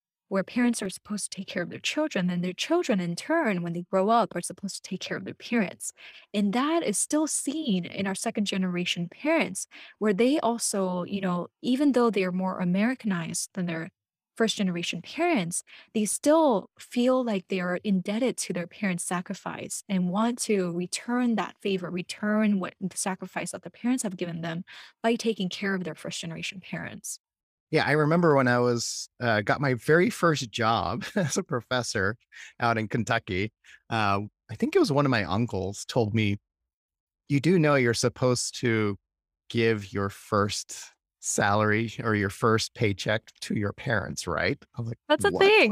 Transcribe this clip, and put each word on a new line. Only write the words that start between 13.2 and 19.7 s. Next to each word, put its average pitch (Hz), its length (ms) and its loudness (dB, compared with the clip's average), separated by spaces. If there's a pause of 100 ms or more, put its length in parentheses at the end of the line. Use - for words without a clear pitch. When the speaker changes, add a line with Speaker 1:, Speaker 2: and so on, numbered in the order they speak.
Speaker 1:
than 180 140 -4
their 160 220 -6 (480)
first 220 180 2
generation 170 460 -2
parents, 269 600 -2 (300)
they 214 120 0
still 294 640 4 (100)
feel 254 440 2
like 214 260 -2
they 190 100 -2
are 180 240 -2
indebted 208 540 0
to - 160 -6
their 175 140 -4
parents' 185 360 -4
sacrifice - 840 -8